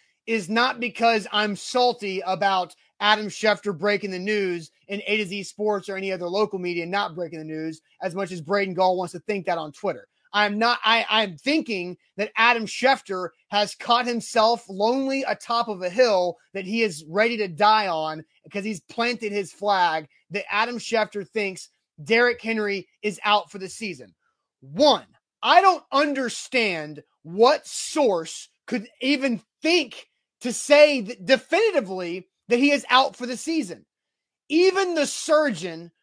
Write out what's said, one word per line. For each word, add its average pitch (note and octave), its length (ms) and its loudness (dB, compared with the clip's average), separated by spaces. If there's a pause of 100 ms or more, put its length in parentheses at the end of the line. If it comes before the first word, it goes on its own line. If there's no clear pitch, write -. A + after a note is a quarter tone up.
(260)
is G#3+ 240 -4
not A#3+ 320 0
because A#3 500 0
I'm G#3 240 0
salty A#3 680 -2
about F#3 540 0 (240)
Adam G#3+ 280 2
Schefter G3+ 500 0
breaking G3+ 340 -2
the F3+ 80 -6
news F#3 520 -4 (180)
and G3+ 180 -8
A G#3+ 100 0
to G#3 80 -2
Z G3 180 -8
Sports G#3 440 -4
or G3 80 -8
any F#3+ 160 -6
other F3+ 160 -6
local F#3+ 320 -2
media F3 260 -4
not F#3 300 -4
breaking E3 240 -8
the D#3 60 -12
news D#3 360 -10 (200)
as F3+ 140 -6
much F#3+ 160 -6
as F3 100 -10
Braden F#3+ 320 -2
Gall F#3 240 4
wants F3+ 160 -6
to F3 60 -10
think G3 260 -6
that E3+ 140 0
on D#3 120 -8
Twitter. E3+ 360 -6 (260)
I'm G#3 260 0
not, A#3 240 2
I, A3 260 2
I'm G3+ 280 0
thinking G3+ 600 -4 (200)
that G#3 180 -6
Adam A3+ 300 4
Schefter G3 640 -2 (180)
has G#3 260 0
caught A#3+ 320 0
himself A#3 640 0
lonely C4 560 0
atop A#3 460 -4
of F#3 120 -8
a F3+ 80 -2
hill F#3 480 2 (160)
that F#3+ 120 -8
he A3+ 180 -2
is E3 240 -4
ready A3 300 0
to G#3 100 -2
die G#3 400 2
on D#3 380 -4 (180)
because G3 220 -10
he's G#3+ 160 -6
planted A#3 500 -4
his G3+ 220 -6
flag, F3 540 0 (240)
that G3 200 -6
Adam A#3 280 -2
Schefter G#3+ 460 -2
thinks G3 440 -6 (340)
Derrick A#3+ 380 2
Henry G#3 480 -4 (120)
is G#3+ 220 -4
out G#3 260 2
for G3+ 80 -16
the F#3 120 -10
season. B2+ 440 -12 (460)
One, F3+ 460 2 (360)
I D4+ 200 6
don't F#4 220 6 (100)
understand A3+ 1080 -2 (200)
what A3 420 2
source - 840 -2 (180)
could A#3 200 -4 (140)
even C4 400 0 (200)
think D#4 460 0 (340)
to B3 100 -4
say D4 520 6
th-, G#3 200 -12
definitively G#3 1040 0 (220)
that A#3+ 100 2
he C#4+ 120 6
is C#4+ 180 0
out B3+ 260 4
for B3 100 -10
the A#3+ 120 -6
season. D4 480 -6 (640)
Even F4+ 440 4
the D4 140 0
surgeon F3+ 800 0 (140)